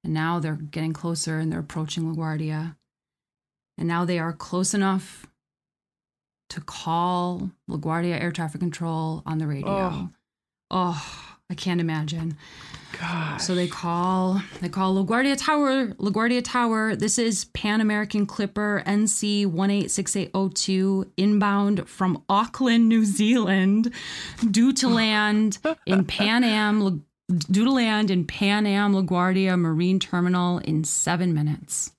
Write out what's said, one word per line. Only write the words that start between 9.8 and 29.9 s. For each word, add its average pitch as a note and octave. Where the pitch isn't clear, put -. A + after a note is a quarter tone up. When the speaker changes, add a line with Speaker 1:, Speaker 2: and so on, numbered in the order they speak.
Speaker 1:
Oh, F3
I F3
can't F3
imagine. D#3+
Speaker 2:
Gosh. D#3+
Speaker 1:
So F#3
they F3+
call, F#3
they F3
call F#3+
LaGuardia B3+
Tower, C4+
LaGuardia A3+
Tower. A3
This G#3
is A3+
Pan G#3+
American G#3
Clipper G#3
N G#3
C G#3
one F#3+
eight G3+
six -
eight G3
oh F#3+
two, F#3+
inbound G3+
from F3+
Auckland, A#3
New A3+
Zealand, G#3
due A#3
to B3+
land G#3+
Speaker 2:
<laughs> -
Speaker 1:
in F#3+
Pan A3
Am, G#3+
La-, F3+
due G3+
to C4+
land G#3+
in F3+
Pan G#3
Am G3+
LaGuardia F#3
Marine F3